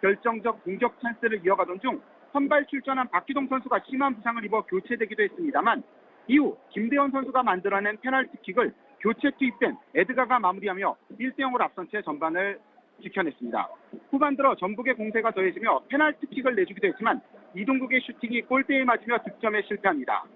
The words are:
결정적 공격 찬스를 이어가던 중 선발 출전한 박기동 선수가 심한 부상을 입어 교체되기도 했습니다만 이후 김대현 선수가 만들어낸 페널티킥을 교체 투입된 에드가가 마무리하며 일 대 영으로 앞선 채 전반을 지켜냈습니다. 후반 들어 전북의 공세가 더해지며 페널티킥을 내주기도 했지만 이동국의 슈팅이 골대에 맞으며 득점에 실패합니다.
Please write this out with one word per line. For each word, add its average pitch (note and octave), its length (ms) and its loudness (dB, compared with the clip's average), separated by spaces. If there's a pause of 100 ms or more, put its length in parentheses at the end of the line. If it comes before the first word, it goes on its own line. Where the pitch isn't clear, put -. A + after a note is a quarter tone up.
결정적 A3 600 0
공격 G3 360 -2
찬스를 A3+ 440 -2
이어가던 F#3 360 2
중 A#3 200 -2 (320)
선발 C#4+ 340 4
출전한 C4 420 -2
박기동 C#4 400 -2
선수가 C4 400 0
심한 C4+ 280 0
부상을 A#3 280 -4
입어 G#3 180 0
교체되기도 G#3+ 600 -2
했습니다만 F3 600 0 (460)
이후 C4+ 300 4 (120)
김대현 C4 420 2
선수가 C4 320 0
만들어낸 G3+ 580 0
페널티킥을 A#3+ 720 0 (260)
교체 A#3 300 2
투입된 A#3+ 460 -2 (180)
에드가가 B3 460 2
마무리하며 F#3 560 -2 (220)
일 B3+ 140 -4
대 C#4+ 120 -4
영으로 B3 200 0
앞선 E3 260 -8
채 G#3 120 -6
전반을 E3 560 -2 (440)
지켜냈습니다. B2 680 -4 (420)
후반 C#4 260 2
들어 C4+ 200 4
전북의 A3 380 -2
공세가 A3 360 0
더해지며 F#3+ 580 0
페널티킥을 C#4 680 0
내주기도 G3 320 0
했지만 G#3 320 0 (340)
이동국의 B3+ 460 0
슈팅이 A#3 420 -6
골대에 C4 420 2
맞으며 A#3 380 2
득점에 G#3+ 400 -2
실패합니다. D3+ 640 0 (120)